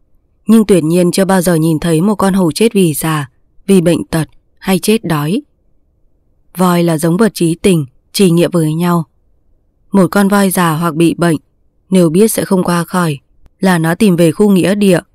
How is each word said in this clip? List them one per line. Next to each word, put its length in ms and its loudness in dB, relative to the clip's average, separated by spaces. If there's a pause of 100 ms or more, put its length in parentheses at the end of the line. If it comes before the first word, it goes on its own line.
(480)
nhưng 180 4
tuyệt 180 2
nhiên 280 0
chưa 140 0
bao 160 0
giờ 140 0
nhìn 240 0
thấy 220 -2
một 140 0
con 180 0
hổ 180 0
chết 220 0
vì 200 2
già, 360 -6 (380)
vì 140 4
bệnh 240 0
tật 240 -6 (300)
hay 200 -2
chết 240 -2
đói. 380 -4 (1160)
Voi 260 0
là 140 -2
giống 200 -2
vật 160 0
trí 220 -2
tình, 300 0 (260)
trì 200 2
nghĩa 160 2
với 260 -2
nhau. 320 -2 (880)
Một 200 2
con 160 0
voi 220 0
già 240 0
hoặc 220 -4
bị 220 0
bệnh, 200 0 (520)
nếu 200 2
biết 180 2
sẽ 180 -4
không 180 -2
qua 200 -2
khỏi, 360 -4 (400)
là 200 0
nó 160 -2
tìm 200 2
về 160 2
khu 180 0
nghĩa 260 2
địa. 240 2 (140)